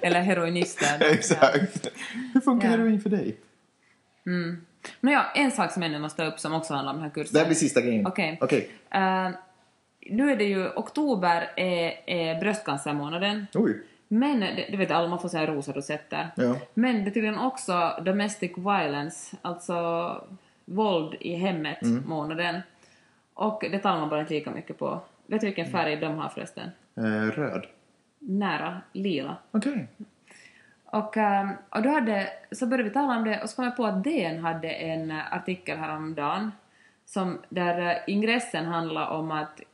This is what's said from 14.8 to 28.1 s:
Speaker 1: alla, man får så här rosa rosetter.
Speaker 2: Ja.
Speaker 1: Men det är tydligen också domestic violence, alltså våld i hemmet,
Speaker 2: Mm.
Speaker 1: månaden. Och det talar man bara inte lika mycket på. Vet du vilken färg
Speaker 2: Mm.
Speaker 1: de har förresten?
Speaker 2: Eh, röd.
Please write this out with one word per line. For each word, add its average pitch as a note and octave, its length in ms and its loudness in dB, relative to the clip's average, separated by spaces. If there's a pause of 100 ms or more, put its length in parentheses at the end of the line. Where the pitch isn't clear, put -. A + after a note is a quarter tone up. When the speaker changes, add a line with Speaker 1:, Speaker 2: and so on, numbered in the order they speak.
Speaker 1:
alla, E3+ 160 2
man F3 120 -2
får F3+ 100 -4
så F3 80 -2
här D#3 100 2
rosa D3 240 -2
rosetter. D3+ 640 -6
Speaker 2:
Ja. B2 200 2 (180)
Speaker 1:
Men B3 220 2
det G3+ 140 0
är - 20 -6
tydligen G#3+ 280 0
också F3+ 680 0
domestic G3 520 0
violence, E3+ 840 -2
alltså F3 340 -6 (880)
våld F3+ 540 0
i E3+ 160 -4
hemmet, E3+ 460 -2
Speaker 2:
Mm. C#3 260 2
Speaker 1:
månaden. D#3+ 540 -2 (720)
Och G#3+ 380 -2
det G3 80 0
talar F#3+ 200 2
man D#3 100 -2
bara D3+ 120 0
inte D#3 120 -4
lika D3 180 -4
mycket - 280 -12
på. C#3 220 -4 (260)
Vet G#3+ 140 0
du G#3+ 60 0
vilken G3 240 -4
färg D#3+ 220 0
Speaker 2:
Mm. D#3 180 -2
Speaker 1:
de D#3 100 -4
har C#3+ 80 -6
förresten? - 400 -10 (280)
Speaker 2:
Eh, A2 340 2
röd. G2+ 340 -4 (540)